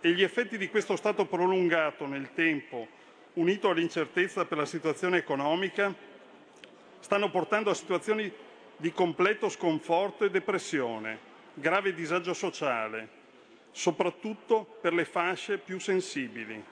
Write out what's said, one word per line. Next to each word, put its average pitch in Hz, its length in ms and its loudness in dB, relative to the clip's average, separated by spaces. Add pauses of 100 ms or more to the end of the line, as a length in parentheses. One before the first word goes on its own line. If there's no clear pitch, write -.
E 170 100 6
gli 180 100 4
effetti 226 340 0
di 190 100 -4
questo 202 280 0
stato 202 300 0
prolungato 170 800 2
nel 139 260 -8
tempo, 143 540 0 (460)
unito 185 360 2
all'incertezza 170 760 0
per 160 120 -4
la 147 80 0
situazione 170 520 0
economica, 170 760 0 (1040)
stanno 202 300 0
portando 196 400 2
a 180 60 2
situazioni 208 560 -2 (460)
di 165 160 -4
completo 190 540 2
sconforto 170 760 0
e 196 60 2
depressione, 127 880 -2 (340)
grave 180 400 0
disagio 170 400 -2
sociale, 113 880 -4 (500)
soprattutto 208 960 0 (160)
per 170 100 0
le 170 140 2
fasce 185 540 -2
più 185 200 -10
sensibili 120 800 -4 (100)